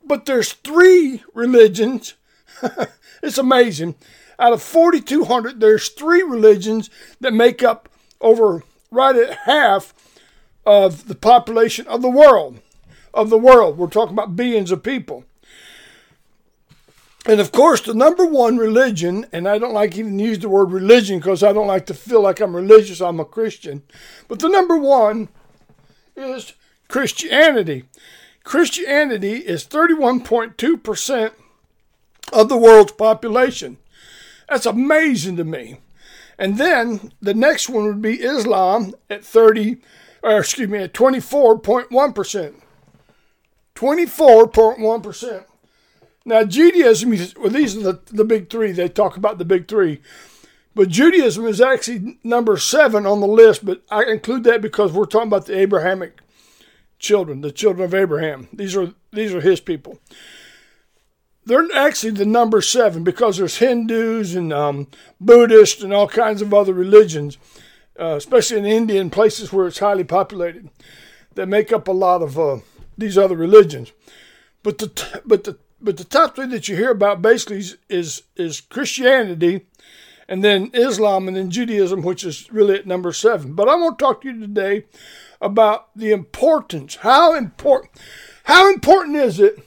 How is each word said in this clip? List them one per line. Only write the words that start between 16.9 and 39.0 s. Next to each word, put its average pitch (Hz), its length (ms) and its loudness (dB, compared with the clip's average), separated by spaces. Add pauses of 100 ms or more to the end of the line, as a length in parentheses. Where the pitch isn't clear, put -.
And 214 140 2
of 175 120 -4
course, 285 300 4
the 220 100 -8
number 320 320 2
one 254 320 0
religion, 220 720 -2
and 170 160 -8
I 208 120 0
don't 233 160 -6
like 208 240 -2
even 208 200 -8
use 214 200 -4
the 208 100 -10
word 190 240 2
religion 196 480 2
'cause 175 220 -2
I 202 100 4
don't 208 140 -2
like 190 200 -4
to 180 80 -12
feel 220 280 0
like 190 180 -2
I'm 180 160 -4
religious, 196 460 0
I'm 170 180 -6
a 151 60 -10
Christian. 165 560 -12 (460)
But 233 100 -12
the 320 100 -4
number 359 300 2
one 233 500 0 (880)
is 262 380 -14 (340)
Christianity. 226 960 -2 (600)
Christianity 269 960 -4
is 180 260 -10
thirty-one 294 580 -2
point 226 340 -4
two 311 220 -2
percent 220 560 -6 (960)
of 220 160 4
the 269 80 0
world's 220 360 8
population. 220 840 -2 (720)
That's - 160 -4
amazing 240 720 -2
to 170 80 -6
me. 135 360 -14 (580)
And 196 180 -4
then 240 640 -2
the 202 140 -4
next 269 340 0
one 226 160 -4
would 208 160 -6
be 226 220 -4
Islam 214 720 -2 (160)